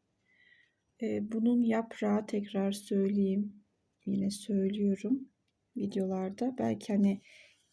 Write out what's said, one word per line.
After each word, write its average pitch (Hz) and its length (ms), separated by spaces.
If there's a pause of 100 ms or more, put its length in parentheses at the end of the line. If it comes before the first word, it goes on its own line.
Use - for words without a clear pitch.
(1000)
Ee, 214 300
bunun 233 300
yaprağı, 220 640
tekrar 202 460
söyleyeyim. 202 920 (420)
Yine 196 260
söylüyorum 202 960 (480)
videolarda. 196 800
Belki 226 360
hani 196 280 (520)